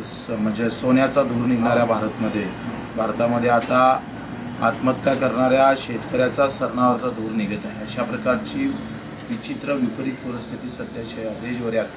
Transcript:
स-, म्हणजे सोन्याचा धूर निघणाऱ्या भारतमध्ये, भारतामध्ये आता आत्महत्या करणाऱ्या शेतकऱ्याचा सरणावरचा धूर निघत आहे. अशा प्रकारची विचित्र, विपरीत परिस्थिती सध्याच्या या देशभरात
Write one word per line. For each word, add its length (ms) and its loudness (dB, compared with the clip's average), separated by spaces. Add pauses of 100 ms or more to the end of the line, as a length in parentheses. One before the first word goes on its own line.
स-, 260 -10
म्हणजे 400 0
सोन्याचा 520 4
धूर 240 0
निघणाऱ्या 380 4
भारतमध्ये, 640 0 (500)
भारतामध्ये 540 2
आता 500 4 (640)
आत्महत्या 520 2
करणाऱ्या 640 4
शेतकऱ्याचा 720 0
सरणावरचा 600 2
धूर 220 -6
निघत 340 -2
आहे. 160 -8
अशा 220 -6
प्रकारची 720 -2 (560)
विचित्र, 420 -4
विपरीत 400 -2
परिस्थिती 560 -8
सध्याच्या 560 -8
या 60 -4
देशभरात 540 -2 (120)